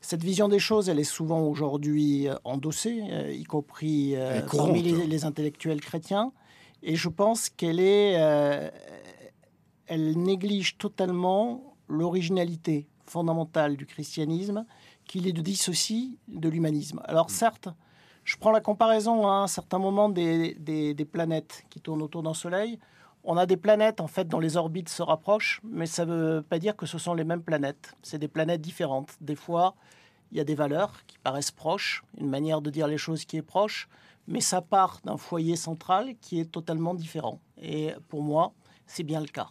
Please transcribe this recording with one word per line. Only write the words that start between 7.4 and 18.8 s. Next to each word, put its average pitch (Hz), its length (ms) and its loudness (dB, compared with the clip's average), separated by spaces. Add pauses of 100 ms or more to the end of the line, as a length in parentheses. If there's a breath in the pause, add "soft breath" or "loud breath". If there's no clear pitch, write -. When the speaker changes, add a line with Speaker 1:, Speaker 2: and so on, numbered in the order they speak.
Speaker 1:
qu'elle 170 320 -2
est, 202 380 6
euh, 147 520 4 (1160)
elle 160 340 0
néglige 190 560 0
totalement 202 1000 0 (100)
l'originalité 170 1000 0 (160)
fondamentale 160 720 0
du 139 80 -12
christianisme, 170 800 -4 (400 soft breath)
qui - 160 -6
les 185 100 0
dissocie 190 840 -2 (100)
de 160 220 -2
l'humanisme. 156 560 -2
Alors, 160 220 4
Speaker 2:
Mm. - 60 -8
Speaker 1:
certes, 226 360 0 (560 soft breath)
je - 100 -4
prends - 160 2
la 220 80 6
comparaison 220 680 4